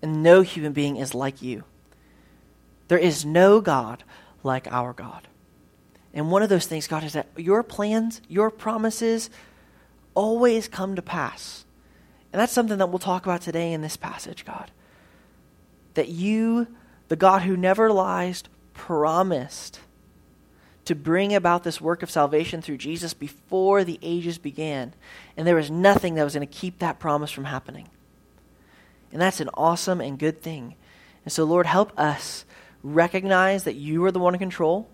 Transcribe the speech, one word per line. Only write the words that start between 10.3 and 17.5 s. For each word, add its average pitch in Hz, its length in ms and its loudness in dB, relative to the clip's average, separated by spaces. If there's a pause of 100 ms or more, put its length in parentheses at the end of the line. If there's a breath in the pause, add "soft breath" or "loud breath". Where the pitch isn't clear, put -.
come 190 280 -6
to 175 60 -6
pass. - 640 -8 (680 soft breath)
And 180 80 -4
that's 233 140 2
something 220 240 0
that 190 120 2
we'll 180 100 -4
talk 180 260 -4
about 175 160 -2
today 165 320 -4
in 160 80 -4
this 156 160 -8
passage, - 480 -14
God. - 260 -16 (1200 soft breath)
That 156 140 0
you, 220 580 0 (400 loud breath)
the 160 80 0
God 190 260 6
who 185 160 0